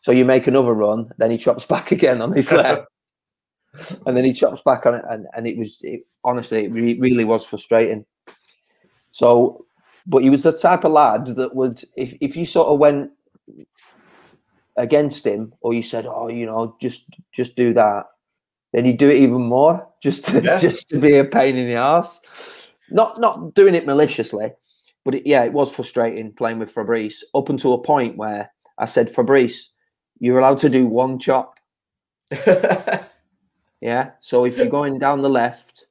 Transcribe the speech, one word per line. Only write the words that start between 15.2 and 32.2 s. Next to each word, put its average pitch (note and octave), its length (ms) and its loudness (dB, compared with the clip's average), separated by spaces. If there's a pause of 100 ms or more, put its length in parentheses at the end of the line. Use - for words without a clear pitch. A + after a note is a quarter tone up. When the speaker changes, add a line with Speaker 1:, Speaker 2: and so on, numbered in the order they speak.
Speaker 1:
him, A2 340 -6
or A#2 140 -2
you A#2 80 -4
said, A2+ 240 -10
"Oh, A2+ 200 -8
you A#2 200 -8
know, A2+ 340 -6
just, - 380 -12 (120)
just B2+ 240 -8
do A#2+ 180 2
that," G#2+ 320 2 (680)
then A#2+ 120 0
he'd B2 120 2
do C#3+ 140 6
it B2+ 60 4
even B2+ 260 4
more, C#3 440 2 (140)
just - 260 -4
to, F#3+ 160 2
Speaker 2:
Yeah. F3 140 2
Speaker 1:
<laughs> - 0 -
just - 320 -2
to D3 100 -4
be C#3+ 180 6
a C#3 80 4
pain C3+ 300 0
in B2+ 120 -4
the A#2+ 100 -4
arse. - 960 -4 (180)
Not, A3 300 0
not F#3+ 340 -2
doing G3 220 6
it E3 100 -2
maliciously, C#3 680 -2 (520)
but C3+ 80 -2
it, C3+ 140 -6
yeah, C3+ 160 4
it A#2 100 -4
was C#3+ 180 0
frustrating A#2 600 -6
playing A2+ 240 -6
with A2 140 -10
Fabrice, A2 520 -6 (120)
up C3+ 140 -2
until C3 240 0
a B2 100 -2
point C3+ 340 -2
where G#2 320 -10 (300)
I G#2+ 60 -4
said, A#2 280 0
"Fabrice, B2 560 0 (500)
you're B2 200 2
allowed C3+ 200 4
to C#3+ 100 2
do B2+ 180 2
one B2+ 320 -2
chop." - 400 -4 (720)